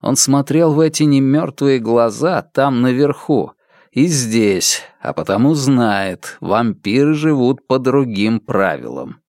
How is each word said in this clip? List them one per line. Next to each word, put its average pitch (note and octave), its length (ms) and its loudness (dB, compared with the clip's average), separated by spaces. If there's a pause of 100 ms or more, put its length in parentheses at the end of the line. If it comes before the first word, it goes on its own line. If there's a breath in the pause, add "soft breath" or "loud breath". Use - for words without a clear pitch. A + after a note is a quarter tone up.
Он C3+ 160 -2
смотрел C#3+ 560 2
в D3+ 80 2
эти D#3 220 0
немёртвые C#3 760 2
глаза A#2 640 0
там C3+ 400 0
наверху B2+ 720 0 (440 soft breath)
и C#3 80 4
здесь, A2+ 800 0 (160)
а C2 140 -8
потому A2+ 420 0
знает, A2+ 840 -2
вампиры A2+ 760 0
живут C#3 500 0
по C3 140 0
другим A#2 600 0
правилам. C#2+ 880 -4